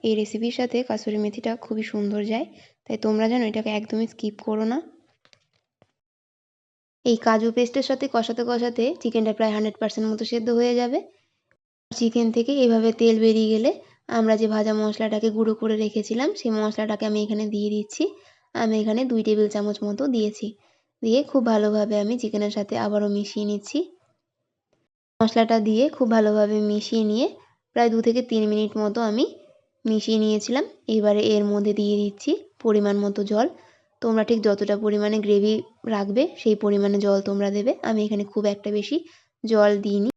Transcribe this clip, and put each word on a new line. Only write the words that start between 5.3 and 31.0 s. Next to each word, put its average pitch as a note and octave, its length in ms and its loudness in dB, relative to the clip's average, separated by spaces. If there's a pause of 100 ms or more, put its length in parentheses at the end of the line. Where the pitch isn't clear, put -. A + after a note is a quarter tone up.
এই A#3+ 120 2 (100)
কাজু A3+ 300 2
পেস্টের B3 320 0
সাথে C4 160 -2 (100)
কষাতে A#3 360 -2
কষাতে A#3+ 340 -2 (180)
চিকেনটা A3 360 0
প্রায় A3 160 0
হান্ড্রেড G#3+ 260 -2
পার্সেন্ট A3 300 -4
মতো G#3+ 200 -4
সেদ্ধ A#3 180 -4 (100)
হয়ে A#3+ 220 2
যাবে। B3 180 -2 (1000)
চিকেন A#3 280 2 (100)
থেকে A#3 160 0 (100)
এইভাবে A3+ 280 4 (100)
তেল A#3 240 6
বেরিয়ে A3 300 4
গেলে A3+ 160 2 (480)
আমরা A3 220 4
যে A3 140 2
ভাজা G#3+ 260 0
মশলাটাকে G#3+ 560 0
গুঁড়ো A3 240 2
করে A3 240 0
রেখেছিলাম, A3 440 -2 (100)
সেই A#3 180 -4
মশলাটাকে G#3+ 540 -2
আমি G#3+ 140 0
এখানে G#3+ 200 -2 (100)
দিয়ে G#3 200 -2
দিচ্ছি। G#3 300 -4 (500)
আমি A3 280 0
এখানে A3 180 0 (100)
দুই A3+ 160 0
টেবিল G#3+ 280 2
চামচ G#3 220 -2 (100)
মতো G#3 160 -4 (120)
দিয়েছি। G#3+ 320 -2 (560)
দিয়ে A#3 180 2 (100)
খুব C4 120 2 (100)
ভালোভাবে G#3 500 2
আমি G#3+ 200 -2
চিকেনের G#3 340 -2
সাথে G#3 180 -4 (100)
আবারও G#3 320 0
মিশিয়ে G#3 340 -4
নিচ্ছি। G#3 300 -4 (1400)
মশলাটা A3+ 400 2
দিয়ে G#3+ 240 2 (120)
খুব B3 200 0
ভালোভাবে G#3+ 400 2 (140)
মিশিয়ে G#3+ 340 -2
নিয়ে A3 220 0 (500)
প্রায় A#3 140 4
দু A3+ 160 0
থেকে A#3 140 2 (100)
তিন A3 200 2
মিনিট G#3+ 220 0 (100)
মতো G#3+ 180 -2
আমি A3+ 240 0 (600)
মিশিয়ে A3 400 0
নিয়েছিলাম। G#3+ 400 0 (320)
এবারে G#3 260 4 (120)